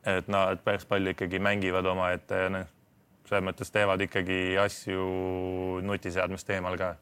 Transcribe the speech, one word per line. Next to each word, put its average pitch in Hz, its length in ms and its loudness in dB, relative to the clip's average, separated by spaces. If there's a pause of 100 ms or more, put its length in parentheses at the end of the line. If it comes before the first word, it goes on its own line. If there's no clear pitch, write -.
(160)
et 90 120 -2
nad 98 360 2
päris 101 200 0
palju 95 320 0
ikkagi 92 260 -2
mängivad 95 460 2
omaette 92 560 0
ja 92 60 0 (100)
noh, 90 100 -10 (540)
selles 95 240 0
mõttes - 240 -6
teevad 98 320 4
ikkagi 92 560 0
asju 98 400 0 (800)
nutiseadmest 92 720 -2
eemal 90 240 -2
ka 92 140 -2 (120)